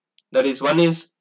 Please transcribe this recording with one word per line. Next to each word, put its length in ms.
That 140
is, 160
one 180
is, 420